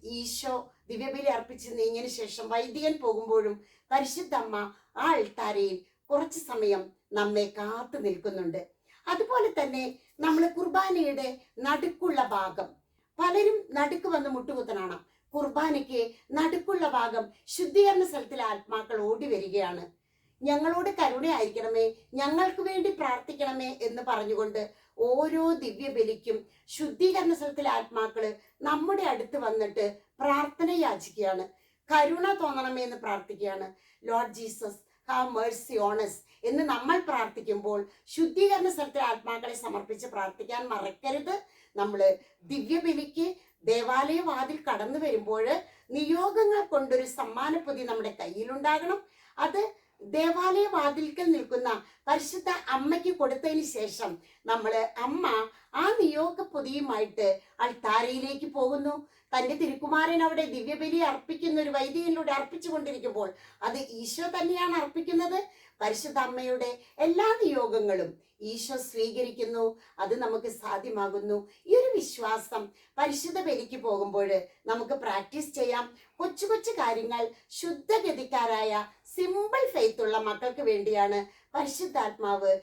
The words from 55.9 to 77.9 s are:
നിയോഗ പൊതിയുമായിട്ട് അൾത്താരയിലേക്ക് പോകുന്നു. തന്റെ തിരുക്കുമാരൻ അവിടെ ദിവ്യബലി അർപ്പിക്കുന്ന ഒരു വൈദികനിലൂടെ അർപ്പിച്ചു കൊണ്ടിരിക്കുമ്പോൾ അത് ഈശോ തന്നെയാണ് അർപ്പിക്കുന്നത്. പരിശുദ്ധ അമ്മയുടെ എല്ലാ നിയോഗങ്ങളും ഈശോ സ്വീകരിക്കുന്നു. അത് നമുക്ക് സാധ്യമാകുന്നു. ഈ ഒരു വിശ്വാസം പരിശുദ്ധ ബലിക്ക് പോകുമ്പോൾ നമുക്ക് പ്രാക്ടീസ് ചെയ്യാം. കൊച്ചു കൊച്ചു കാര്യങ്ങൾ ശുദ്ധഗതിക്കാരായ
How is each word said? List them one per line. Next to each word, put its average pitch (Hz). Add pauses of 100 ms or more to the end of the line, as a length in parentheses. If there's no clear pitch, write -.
നിയോഗ 320
പൊതിയുമായിട്ട് 226 (200)
അൾത്താരയിലേക്ക് 254
പോകുന്നു. 285 (280)
തന്റെ 254
തിരുക്കുമാരൻ 320
അവിടെ 311
ദിവ്യബലി 294
അർപ്പിക്കുന്ന 320
ഒരു 294
വൈദികനിലൂടെ 302
അർപ്പിച്ചു 330
കൊണ്ടിരിക്കുമ്പോൾ 247 (300)
അത് 240
ഈശോ 269
തന്നെയാണ് 349
അർപ്പിക്കുന്നത്. 339 (360)
പരിശുദ്ധ 220
അമ്മയുടെ 247 (200)
എല്ലാ 370
നിയോഗങ്ങളും 214 (220)
ഈശോ 226
സ്വീകരിക്കുന്നു. 226 (180)
അത് 202
നമുക്ക് 226
സാധ്യമാകുന്നു. 208 (180)
ഈ 381
ഒരു 523
വിശ്വാസം 220 (300)
പരിശുദ്ധ 311
ബലിക്ക് 262
പോകുമ്പോൾ 202 (360)
നമുക്ക് 226
പ്രാക്ടീസ് 247
ചെയ്യാം. 240 (200)
കൊച്ചു 370
കൊച്ചു 440
കാര്യങ്ങൾ 233 (200)
ശുദ്ധഗതിക്കാരായ 247 (280)